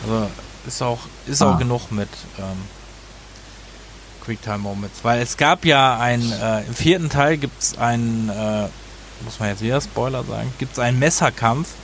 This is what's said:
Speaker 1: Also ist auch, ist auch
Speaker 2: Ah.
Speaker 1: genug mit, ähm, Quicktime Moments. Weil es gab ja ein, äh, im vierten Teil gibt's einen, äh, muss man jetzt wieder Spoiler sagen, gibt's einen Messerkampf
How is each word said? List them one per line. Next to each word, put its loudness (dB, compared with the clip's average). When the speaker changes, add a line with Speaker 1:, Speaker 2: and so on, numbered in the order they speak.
Speaker 1:
Also 0
ist -6
auch, 0
ist 2
auch 6
Speaker 2:
Ah. 4
Speaker 1:
genug 0
mit, -2
ähm, -8
Quicktime -6
Moments. -6
Weil 4
es -4
gab 4
ja 6
ein, 2
äh, 0
im -8
vierten 2
Teil 4
gibt's -4
einen, 0
äh, -2
muss -10
man 0
jetzt -4
wieder 2
Spoiler -4
sagen, -4
gibt's -6
einen 4
Messerkampf 2